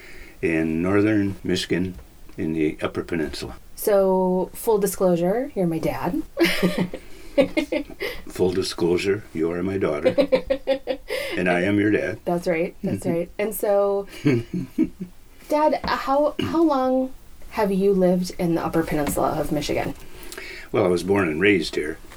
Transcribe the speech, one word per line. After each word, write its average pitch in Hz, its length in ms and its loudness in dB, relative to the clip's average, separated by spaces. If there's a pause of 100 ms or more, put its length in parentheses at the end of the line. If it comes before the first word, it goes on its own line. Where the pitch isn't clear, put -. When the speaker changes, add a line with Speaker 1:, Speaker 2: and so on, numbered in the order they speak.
(420)
Speaker 1:
in 80 400 2
northern 101 600 2
Michigan 90 520 0 (420)
in 82 160 -2
the 80 280 0
Upper 87 220 -4
Peninsula. - 540 -6 (180)
Speaker 2:
So, 185 800 2
full 220 260 0
disclosure, 185 760 2
you're 185 140 0
my 160 120 0
dad. 165 440 -2 (380)
<laughs> 180 400 0 (1300)
Speaker 1:
Full 92 240 0
disclosure, 90 720 0 (100)
you 82 180 0
are 87 120 -4
my 98 140 0
daughter. 85 380 2
Speaker 2:
<laughs> 277 120 4 (1120)
Speaker 1:
And 90 120 0
I 87 120 2
am 101 180 2
your 104 120 2
dad. 73 340 0
Speaker 2:
That's 175 200 -2
right. 175 380 -2
That's 190 220 -2
Speaker 1:
Mm-hmm. 185 40 -2
Speaker 2:
right. 170 200 -2 (100)
And 208 160 -2
so, 202 500 2 (160)
Speaker 1:
<laughs> - 1300 -4
Speaker 2:
Dad, 302 360 4
how, 269 560 0
how 320 200 0
long 262 520 2 (380)
have 202 200 0
you 196 220 4
lived 180 440 4
in 170 180 2
the 143 100 0
Upper 165 180 0
Peninsula 147 560 0
of 147 140 -2
Michigan? - 400 -2 (800)
Speaker 1:
Well, 113 100 4
I 90 60 4
was 87 140 2
born 95 260 2
and 76 100 -2
raised 92 380 4
here 80 200 -4 (200)